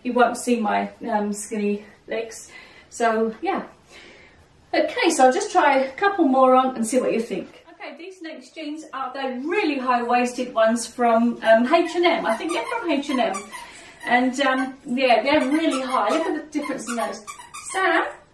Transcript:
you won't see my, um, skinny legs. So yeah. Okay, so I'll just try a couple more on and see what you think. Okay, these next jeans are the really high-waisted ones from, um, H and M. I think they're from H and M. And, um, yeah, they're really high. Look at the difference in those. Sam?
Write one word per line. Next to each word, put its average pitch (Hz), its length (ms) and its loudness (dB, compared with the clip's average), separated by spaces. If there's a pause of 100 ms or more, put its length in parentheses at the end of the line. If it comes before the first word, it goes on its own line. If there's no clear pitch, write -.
you 247 100 -4
won't 240 240 2
see 240 220 0
my, 202 300 -2 (200)
um, 208 220 -2
skinny 208 540 -4 (220)
legs. 226 420 -10 (400)
So 226 520 0
yeah. 330 220 -4 (1120)
Okay, 359 380 0
so 262 140 4
I'll 254 60 6
just 392 200 -2
try 294 260 4
a 262 140 0
couple 392 340 0
more 262 300 6
on 254 200 2
and 226 100 -4
see 262 140 0
what - 140 0
you 226 80 -2
think. - 500 -10
Okay, 330 260 -16
these 370 240 -18
next 262 340 -16
jeans 302 280 -10 (100)
are 254 200 -8
the 262 340 -6
really 339 300 0
high-waisted 247 760 0
ones 226 340 2
from, 233 560 2
um, 226 300 6
H 339 220 2
and 349 100 2
M. - 200 2
I 220 100 0
think 330 160 -4
they're 403 140 -4
from 466 240 -4
H 285 200 -2
and 254 100 0
M. 202 160 0 (720)
And, 247 340 2
um, 269 320 0 (120)
yeah, 247 380 4
they're 277 260 2
really 294 320 0
high. 247 280 -2
Look 320 160 0
at 302 260 -6
the 294 80 -6
difference 254 300 -8
in 240 60 -8
those. - 280 -6 (480)
Sam? 359 340 0 (280)